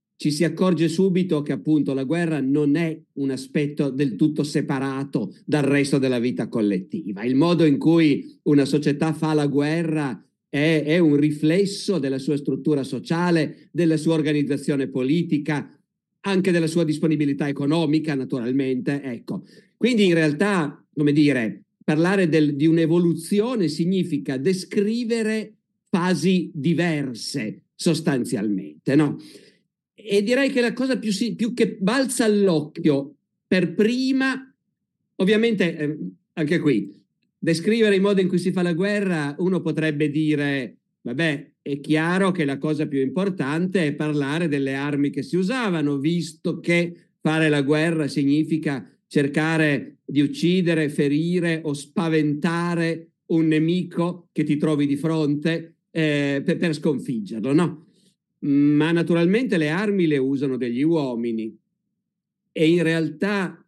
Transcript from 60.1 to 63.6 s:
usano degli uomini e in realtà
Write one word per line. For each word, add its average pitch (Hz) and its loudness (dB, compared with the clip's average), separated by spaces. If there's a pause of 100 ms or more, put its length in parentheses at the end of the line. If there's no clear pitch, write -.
usano 135 0
degli 120 -4
uomini 117 -2 (1000)
e 160 2
in 175 4
realtà 165 -2